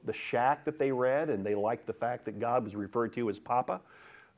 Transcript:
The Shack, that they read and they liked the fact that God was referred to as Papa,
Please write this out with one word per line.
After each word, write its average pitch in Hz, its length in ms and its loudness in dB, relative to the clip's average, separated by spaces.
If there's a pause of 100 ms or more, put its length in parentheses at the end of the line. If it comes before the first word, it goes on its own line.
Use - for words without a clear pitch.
The 107 80 -2
Shack, 131 520 0
that 151 140 -2
they 139 120 2
read 131 380 2
and 98 160 0
they 104 100 2
liked 107 320 0
the 110 60 -4
fact 120 320 -4
that 104 140 -8
God 120 240 2
was 101 120 -8
referred 110 380 -2
to 120 160 0
as 98 100 -4
Papa, 120 420 -2 (560)